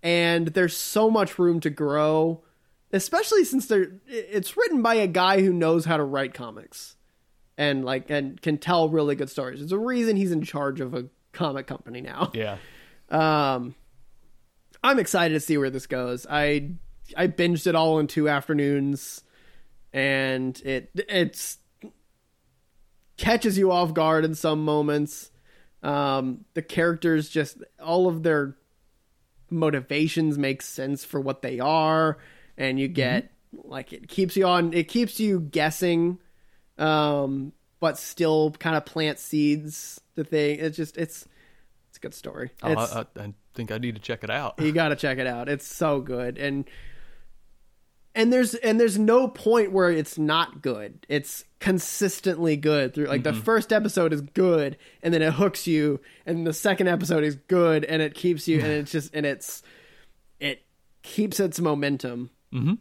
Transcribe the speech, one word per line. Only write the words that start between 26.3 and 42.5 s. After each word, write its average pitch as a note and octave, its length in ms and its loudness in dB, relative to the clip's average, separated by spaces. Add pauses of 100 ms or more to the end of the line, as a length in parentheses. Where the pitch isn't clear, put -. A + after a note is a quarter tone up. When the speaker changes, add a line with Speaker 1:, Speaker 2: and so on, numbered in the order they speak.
Speaker 1:
the E3 80 -4
characters E3 680 0
just, D3+ 280 -4 (240)
all F3 260 2
of D#3+ 160 -2
their D3 320 0 (960)
motivations D#3 880 0
make C3+ 240 -2
sense C#3 440 -8
for D3 140 -6
what C3+ 220 -6
they B2 180 -6
are, D#3 580 2 (400)
and C3+ 220 -2
you C3+ 80 0
get, C3 440 0 (240)
Speaker 2:
Mm-hmm. - 160 -20
Speaker 1:
like, C3+ 220 -12
it - 160 -18
keeps F#3 260 0
you F#3+ 100 4
on, F3 280 2
it E3+ 160 2
keeps A#3+ 300 0
you G3+ 200 2
guessing, E3+ 760 0 (600)
um, D3 760 0 (260)
but D#3 180 0
still D#3 540 2
kinda D#3 300 -2
plant D3+ 380 -4
seeds D3+ 840 -2 (140)
to D#3 100 -6
think. D3 340 0
It's D#3 160 -4
just, D#3 220 -8
it's, - 280 -8 (640)
it's - 80 -20
a - 40 -16
good - 120 -12
story. - 360 -12 (140)